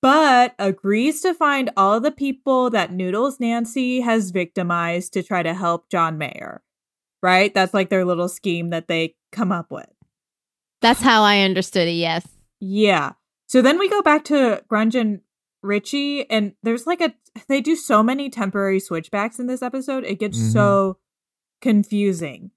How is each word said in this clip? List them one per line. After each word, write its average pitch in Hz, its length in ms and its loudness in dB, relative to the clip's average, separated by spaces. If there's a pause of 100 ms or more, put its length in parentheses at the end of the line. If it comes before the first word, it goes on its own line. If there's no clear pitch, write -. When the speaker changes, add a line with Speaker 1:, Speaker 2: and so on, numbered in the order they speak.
Speaker 1:
but 262 560 4
agrees 208 640 0
to 370 140 0
find 285 420 0
all 202 240 4
the 285 100 0
people 262 600 -2
that 196 220 -2
Noodles 190 460 -2
Nancy 240 600 -2
has 226 300 0
victimized 175 800 -4
to 185 100 -4
try 180 200 -4
to 165 120 -2
help 170 360 -4
John 160 280 0
Mayer. - 440 -10 (600)
Right? 185 320 4
That's, 185 200 2
like, 190 160 0
their 185 140 2
little 175 240 -2
scheme 170 420 -4
that 165 180 -6
they 165 260 -2 (160)
come 202 220 -2
up 170 180 -6
with. - 160 -14 (920)
Speaker 2:
That's 233 220 2
how 226 200 6
I 202 180 4
understood 190 460 0
it, 170 60 -2
yes. 165 340 -4 (340)
Speaker 1:
Yeah. 190 520 0 (340)
So 254 160 4
then 285 160 4
we 381 100 0
go 415 140 0
back 302 220 2
to 262 440 0
Grunge 226 300 0
and 214 220 -2 (420)
Richie, 277 680 -4
and 214 320 -2
there's, 233 240 -4
like, 349 160 -2
a, 233 100 0 (360)
they 277 120 0
do 302 160 0
so 220 260 2
many 269 280 -2
temporary 196 500 -2
switchbacks 202 580 -6
in 247 80 -8
this 254 160 -6
episode. 262 420 -6
It 196 140 -6
gets 202 200 -6
Speaker 3:
Mm-hmm. 110 120 0
Speaker 1:
so 196 480 2 (640)
confusing. 196 960 -2